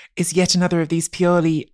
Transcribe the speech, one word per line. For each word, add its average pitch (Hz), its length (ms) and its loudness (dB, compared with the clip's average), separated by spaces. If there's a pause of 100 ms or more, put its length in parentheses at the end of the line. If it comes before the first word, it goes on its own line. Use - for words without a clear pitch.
(160)
is 170 180 -4
yet 180 200 0
another 175 260 0
of 151 80 -2
these 165 200 -2
purely, 170 640 0